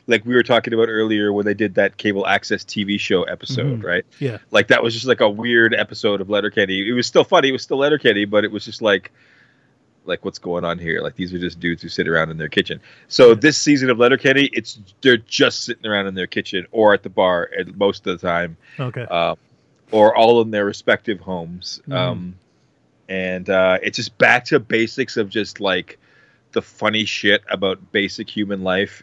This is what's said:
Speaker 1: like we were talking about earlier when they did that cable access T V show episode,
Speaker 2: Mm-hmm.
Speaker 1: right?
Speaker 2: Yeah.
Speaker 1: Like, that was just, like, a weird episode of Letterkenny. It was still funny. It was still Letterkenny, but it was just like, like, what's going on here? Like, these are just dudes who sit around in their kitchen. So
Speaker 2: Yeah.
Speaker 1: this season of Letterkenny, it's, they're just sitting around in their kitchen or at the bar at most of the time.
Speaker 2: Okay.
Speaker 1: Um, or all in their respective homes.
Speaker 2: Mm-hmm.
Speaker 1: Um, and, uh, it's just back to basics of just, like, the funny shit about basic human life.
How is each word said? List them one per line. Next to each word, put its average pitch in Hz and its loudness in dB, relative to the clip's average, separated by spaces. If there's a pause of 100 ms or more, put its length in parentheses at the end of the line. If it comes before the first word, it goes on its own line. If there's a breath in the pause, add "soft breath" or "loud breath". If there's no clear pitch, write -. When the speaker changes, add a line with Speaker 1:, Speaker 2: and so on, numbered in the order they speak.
Speaker 1:
like 113 0
we 123 -2
were 120 6
talking 117 0
about 113 2
earlier 107 0
when 101 -2
they 104 0
did 101 -2
that 98 0
cable 98 -2
access 101 -2
T 107 -4
V 101 -2
show 92 0
episode, 127 -6
Speaker 2:
Mm-hmm. 101 -10
Speaker 1:
right? 90 -4 (140)
Speaker 2:
Yeah. 120 -6 (120)
Speaker 1:
Like, 104 2
that 120 4
was 117 -2
just, 117 -10
like, 127 0
a 110 6
weird 113 2
episode 104 -2
of 95 -8
Letterkenny. 101 -2
It 120 -2
was 123 -2
still - 4
funny. 160 2
It - 0
was 127 -8
still 143 -4
Letterkenny, 135 2
but 104 2
it 101 -4
was 101 -10
just 110 -14
like, 101 0 (960 soft breath)
like, 87 -6
what's 98 -8
going 87 -8
on 87 -6
here? 82 -4
Like, 76 -8
these 90 -8
are 90 -8
just 85 -8
dudes 85 -4
who 85 -14
sit 85 -4
around 80 0
in 80 -10
their 78 -8
kitchen. 92 -6 (280 soft breath)
So 123 8
Speaker 2:
Yeah. 117 8
Speaker 1:
this 143 2
season 135 2
of 113 0
Letterkenny, 135 2
it's, 113 -8 (220)
they're 123 4
just - -2
sitting 120 -12
around 104 -2
in 95 -8
their 90 -6
kitchen 95 -8
or 107 4
at 98 0
the - -16
bar 90 0
at 92 -8
most 98 -2
of 90 -4
the 92 -6
time. 85 -4 (240 loud breath)
Speaker 2:
Okay. 123 -8
Speaker 1:
Um, 85 -2 (540)
or 110 6
all 113 6
in 113 -4
their 104 0
respective 101 -2
homes. 90 -12
Speaker 2:
Mm-hmm. 139 -8
Speaker 1:
Um, 90 -4 (720)
and, 92 -6
uh, 92 2
it's 107 -6
just - -8
back 120 4
to 147 0
basics 113 -4
of 107 -2
just, 101 -6
like, 95 -2 (540 soft breath)
the 113 -2
funny 107 -4
shit 104 0
about 95 -4
basic 101 -4
human 101 -6
life. 92 -2